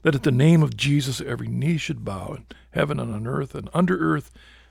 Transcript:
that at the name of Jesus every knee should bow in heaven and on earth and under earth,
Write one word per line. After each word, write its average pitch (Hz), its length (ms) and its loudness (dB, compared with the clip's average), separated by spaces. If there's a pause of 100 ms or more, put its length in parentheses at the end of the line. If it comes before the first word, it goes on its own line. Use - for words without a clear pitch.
that 160 120 4
at 131 80 -2
the 165 80 2
name 156 320 6
of 120 140 0
Jesus 139 420 0
every 117 300 -6
knee 135 260 -2
should 135 300 -6
bow 98 320 -8
in - 80 -18 (240)
heaven 147 280 -2
and 117 160 -6
on 110 140 -6
earth 139 260 -6
and 101 200 -12
under 180 260 2
earth, 160 320 -2 (400)